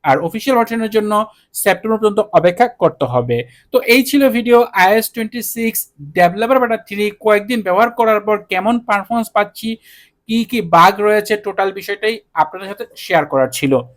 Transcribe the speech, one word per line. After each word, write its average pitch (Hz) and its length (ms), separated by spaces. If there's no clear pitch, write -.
আর 139 140
অফিসিয়াল 226 320
ভার্সনের 226 320
জন্য 208 220
সেপ্টেম্বর 220 460
পর্যন্ত 214 220
অপেক্ষা 175 340
করতে 156 220
হবে। 123 340
তো 254 80
এই 262 80
ছিল 277 260
ভিডিও 240 300
আইওএস 196 380
টোয়েন্টি 226 320
সিক্স 220 380
ডেভেলপার 214 420
বেটা 226 180
থ্রি 208 220
কয়েকদিন 214 420
ব্যবহার 202 280
করার 220 300
পর 208 160
কেমন 190 260
পারফরম্যান্স 226 560
পাচ্ছি, 247 340
কি 220 180
কি 240 160
বাগ 175 400
রয়েছে, 208 360
টোটাল 196 360
বিষয়টাই 202 460
আপনাদের 180 340
সাথে 202 160
শেয়ার 165 300
করার 135 260
ছিল। 135 200